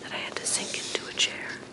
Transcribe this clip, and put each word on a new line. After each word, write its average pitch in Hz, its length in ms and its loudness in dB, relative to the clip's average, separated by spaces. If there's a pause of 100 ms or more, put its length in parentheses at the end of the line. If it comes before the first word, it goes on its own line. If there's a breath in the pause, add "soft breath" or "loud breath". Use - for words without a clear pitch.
that - 80 -6
I - 40 -2
had - 200 -2
to - 100 -2
sink - 320 2
into - 320 -2
a - 80 -4
chair. - 400 2 (140)